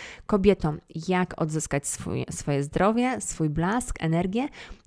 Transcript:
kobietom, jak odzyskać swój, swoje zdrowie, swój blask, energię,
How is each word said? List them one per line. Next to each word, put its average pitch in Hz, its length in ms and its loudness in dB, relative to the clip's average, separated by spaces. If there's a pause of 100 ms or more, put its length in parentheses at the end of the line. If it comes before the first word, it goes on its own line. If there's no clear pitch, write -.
(260)
kobietom, 190 540 4 (280)
jak 180 340 0
odzyskać 151 440 -2
swój, - 440 -4
swoje 143 320 -2
zdrowie, 226 580 2
swój - 280 -2
blask, 180 520 -2
energię, 185 480 0 (380)